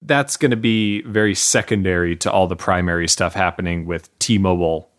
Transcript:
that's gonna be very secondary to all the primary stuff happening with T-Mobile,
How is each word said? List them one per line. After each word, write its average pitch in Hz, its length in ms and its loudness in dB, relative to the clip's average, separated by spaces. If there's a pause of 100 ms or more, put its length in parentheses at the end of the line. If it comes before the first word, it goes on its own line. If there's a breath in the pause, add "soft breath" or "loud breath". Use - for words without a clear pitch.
that's 143 300 0
gonna 127 220 2
be 110 460 0
very 107 300 2
secondary 92 840 0
to - 120 -4
all 95 180 2
the 85 100 -6
primary 87 500 0
stuff 87 260 0
happening 87 520 -2
with 85 240 -8 (100)
T-Mobile, 90 800 0